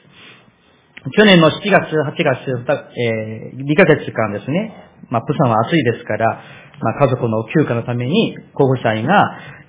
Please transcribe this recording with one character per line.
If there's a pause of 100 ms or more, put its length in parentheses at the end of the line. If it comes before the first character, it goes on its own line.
(1160)
去
年
の
七
月、 (140)
八
月、
ふ
た、
え
ー、
二
ヶ
月
間
で
す
ね、 (340)
ま
あ、
プ
サ
ン
は
暑
い
で
す
か
ら、 (420)
ま
あ、
家
族
の
休
暇
の
た
め
に、 (160)
ご
夫
妻
が、 (320)